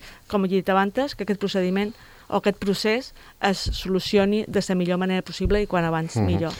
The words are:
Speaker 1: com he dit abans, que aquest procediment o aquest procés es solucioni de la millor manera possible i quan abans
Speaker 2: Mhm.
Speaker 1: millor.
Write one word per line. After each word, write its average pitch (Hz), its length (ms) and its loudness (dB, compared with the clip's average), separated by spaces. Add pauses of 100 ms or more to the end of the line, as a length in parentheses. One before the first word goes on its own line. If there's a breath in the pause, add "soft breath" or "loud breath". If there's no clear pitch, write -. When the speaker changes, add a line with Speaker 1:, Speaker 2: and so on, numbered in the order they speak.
(260 loud breath)
Speaker 1:
com 202 180 0
he 185 40 0
dit 185 200 0
abans, 202 460 0
que - 80 -10
aquest 190 160 -2
procediment 196 560 0 (380 loud breath)
o 202 60 0
aquest 196 180 2
procés 214 540 -2 (320 loud breath)
es 196 160 2 (180)
solucioni 196 720 0
de 190 180 0
la 190 80 0
millor 180 220 0
manera 185 240 0
possible 185 400 0
i 202 60 0
quan 175 180 0
abans 160 320 -2
Speaker 2:
Mhm. 104 80 4
Speaker 1:
millor. 90 340 2